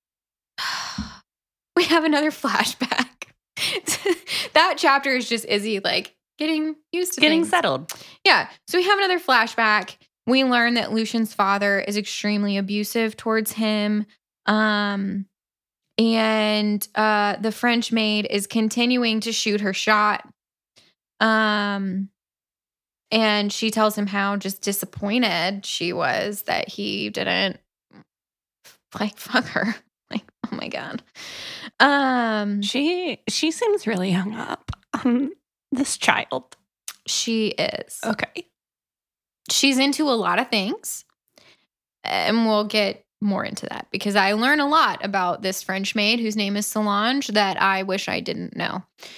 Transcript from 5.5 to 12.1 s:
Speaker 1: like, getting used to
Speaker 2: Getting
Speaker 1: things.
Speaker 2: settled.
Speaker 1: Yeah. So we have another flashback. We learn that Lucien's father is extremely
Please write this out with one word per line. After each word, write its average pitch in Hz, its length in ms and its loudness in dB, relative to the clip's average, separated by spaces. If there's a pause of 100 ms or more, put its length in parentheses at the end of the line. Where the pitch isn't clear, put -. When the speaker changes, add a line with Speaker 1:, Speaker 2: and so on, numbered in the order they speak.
Speaker 1:
like, 190 340 -4 (220)
getting 311 380 -2 (180)
used 359 220 -2
to - 60 -2
Speaker 2:
Getting 311 200 4
Speaker 1:
things. 330 80 -2
Speaker 2:
settled. 165 420 0 (340)
Speaker 1:
Yeah. 285 220 4 (220)
So 339 80 0
we 359 80 2
have 403 140 2
another 370 200 2
flashback. 220 800 2 (300)
We 262 180 4
learn 240 300 2
that 226 180 -2
Lucien's 220 400 0
father 202 480 2
is 208 160 -4
extremely 208 580 -2